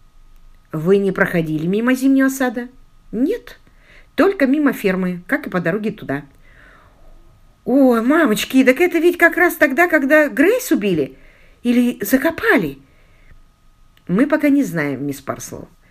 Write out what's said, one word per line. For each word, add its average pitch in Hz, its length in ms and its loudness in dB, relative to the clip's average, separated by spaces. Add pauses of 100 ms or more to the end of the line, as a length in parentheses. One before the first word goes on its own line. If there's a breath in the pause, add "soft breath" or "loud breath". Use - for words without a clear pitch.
(760)
«Вы 170 220 2
не 196 160 -2
проходили 165 540 -2
мимо 226 260 0
Зимнего 269 340 2
сада?» 247 400 -4 (460)
«Нет, 294 460 -4 (560 soft breath)
только 370 300 2
мимо 277 280 0
фермы, 185 520 -4
как - 220 -6
и - 20 -10
по 185 120 -4
дороге 208 300 -4
туда». 139 320 -10 (1400 soft breath)
«Ой, 247 380 4
мамочки, 262 640 2
так 254 160 2
это 349 180 2
ведь 349 180 2
как 330 200 2
раз 339 180 2
тогда, 302 320 2
когда 302 400 2
Грейс 320 440 0
убили? 185 440 -2 (480 soft breath)
Или 240 400 0
закопали?» 269 760 0 (1300 soft breath)
«Мы 214 180 2
пока 302 220 0
не 277 160 2
знаем, 147 420 -4
мисс 139 140 -10
Парслоу. - 480 -12 (220 soft breath)